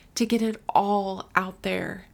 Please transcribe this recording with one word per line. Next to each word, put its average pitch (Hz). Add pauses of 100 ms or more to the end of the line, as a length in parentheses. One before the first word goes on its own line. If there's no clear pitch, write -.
(140)
to 233
get 220
it 220
all 196
out 185
there. 185